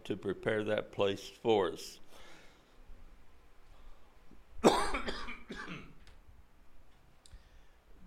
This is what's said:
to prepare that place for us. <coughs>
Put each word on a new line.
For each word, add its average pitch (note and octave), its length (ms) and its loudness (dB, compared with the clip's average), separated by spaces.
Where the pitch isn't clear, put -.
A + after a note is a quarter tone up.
to G#2 120 0
prepare A2 480 0
that G#2+ 280 2
place G2 380 4
for G2+ 300 8
us. - 260 -10
<coughs> - 80 12